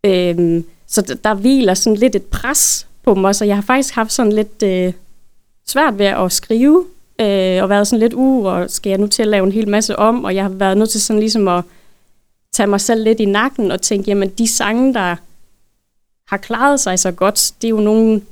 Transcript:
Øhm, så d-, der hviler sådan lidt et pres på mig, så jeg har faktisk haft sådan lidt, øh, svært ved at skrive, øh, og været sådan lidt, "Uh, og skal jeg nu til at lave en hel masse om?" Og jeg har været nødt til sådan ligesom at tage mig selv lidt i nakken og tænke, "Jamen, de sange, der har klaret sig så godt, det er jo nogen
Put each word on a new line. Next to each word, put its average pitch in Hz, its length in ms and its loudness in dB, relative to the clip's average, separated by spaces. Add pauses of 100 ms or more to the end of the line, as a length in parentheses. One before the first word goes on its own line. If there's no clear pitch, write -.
Øhm, 175 600 2 (220)
så - 240 0
d-, 123 140 -10
der 214 100 0
hviler 220 400 2
sådan 214 220 0
lidt 214 200 2
et 196 60 -2
pres - 640 -2 (180)
på 220 100 4
mig, 190 200 2
så 208 100 -4
jeg 202 120 0
har 202 60 -2
faktisk 269 320 -2
haft 226 180 -2
sådan 220 200 2
lidt, 214 300 -2
øh, 185 300 0 (760)
svært 262 320 0
ved 202 80 2
at 185 260 0
skrive, 294 540 2 (340)
øh, 190 420 2
og 190 60 0
været 202 200 2
sådan 226 120 0
lidt, 233 120 2
"Uh, 262 320 2
og 180 260 -2
skal - 200 -6
jeg 190 80 0
nu 208 80 0
til 208 160 -2
at 214 60 0
lave 196 180 2
en 196 60 0
hel 214 160 -2
masse 214 280 0
om?" 233 280 0
Og 190 100 -4
jeg 190 100 -2
har 196 40 -4
været 190 300 0
nødt 214 120 2
til 214 100 -4
sådan 214 200 0
ligesom 214 280 0
at 175 160 0 (880)
tage 208 140 2
mig 202 140 2
selv 220 240 0
lidt 220 160 2
i 214 40 2
nakken 208 460 0
og 190 120 -4
tænke, 202 280 -2
"Jamen, 196 180 0 (100)
de 226 100 0
sange, 240 460 0
der 180 220 -2 (1120)
har 196 60 -4
klaret 254 440 0
sig 185 180 -2
så 185 140 -2
godt, - 400 -2 (100)
det 226 60 -2
er - 20 0
jo 214 100 0
nogen 220 520 2